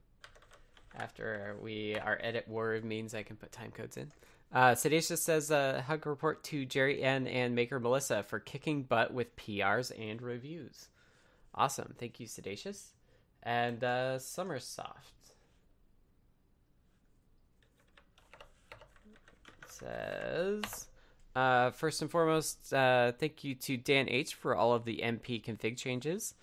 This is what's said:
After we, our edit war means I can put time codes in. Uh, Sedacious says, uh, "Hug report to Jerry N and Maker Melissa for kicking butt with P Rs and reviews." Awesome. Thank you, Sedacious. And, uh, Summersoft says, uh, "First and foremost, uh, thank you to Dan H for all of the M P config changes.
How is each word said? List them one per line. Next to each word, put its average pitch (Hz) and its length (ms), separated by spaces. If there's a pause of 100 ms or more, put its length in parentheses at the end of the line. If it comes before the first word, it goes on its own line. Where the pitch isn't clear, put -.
(920)
After 110 680
we, 107 340
our 107 260
edit 117 260
war 110 360
means 110 300
I 107 100
can 107 140
put - 160
time 113 180
codes 113 240
in. - 160 (400)
Uh, 127 240
Sedacious 160 480
says, 156 280
uh, 135 360
"Hug 151 180
report 151 400
to 139 200
Jerry 135 360
N 131 260
and 123 280
Maker 120 240
Melissa 120 440
for - 180
kicking 143 420
butt 120 300
with 120 240
P 101 260
Rs 107 280
and 107 300
reviews." 123 680 (680)
Awesome. 127 420
Thank 120 220
you, 117 80
Sedacious. - 680 (500)
And, 120 400
uh, 127 340
Summersoft - 1120 (4000)
says, 60 1200 (460)
uh, 127 360
"First 156 300
and 151 100
foremost, 160 600
uh, 127 400
thank - 320
you 139 100
to 131 220
Dan 135 320
H 139 260
for 127 200
all 113 180
of 113 100
the 117 180
M 117 180
P 117 200
config 113 380
changes. 147 640